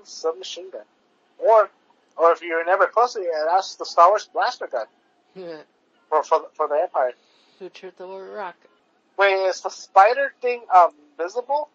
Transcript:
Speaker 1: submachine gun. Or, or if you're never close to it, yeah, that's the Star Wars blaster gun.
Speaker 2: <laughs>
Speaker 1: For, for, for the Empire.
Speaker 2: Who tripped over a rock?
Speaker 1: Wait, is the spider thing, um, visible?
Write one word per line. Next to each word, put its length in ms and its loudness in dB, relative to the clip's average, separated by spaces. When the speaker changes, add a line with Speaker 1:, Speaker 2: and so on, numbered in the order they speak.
Speaker 1:
submachine 680 -10
gun. 120 -16
Or, 300 4
or 160 4
if 100 -2
you're 220 -4
never 220 2
close 280 0
to 60 -8
it, 100 -6
yeah, 200 -4
that's 240 -2
the 100 -12
Star 240 6
Wars 240 0
blaster 360 -6
gun. 180 -6
Speaker 2:
<laughs> 240 -16
Speaker 1:
For, 160 0
for, 300 -2
for 120 -4
the 80 -4
Empire. 380 -2
Speaker 2:
Who 80 -16
tripped 320 -20
over 320 -16
a 40 -14
rock? 200 -12
Speaker 1:
Wait, 180 4
is 260 -2
the 80 -10
spider 720 2
thing, 220 -4
um, 160 6
visible? 580 -6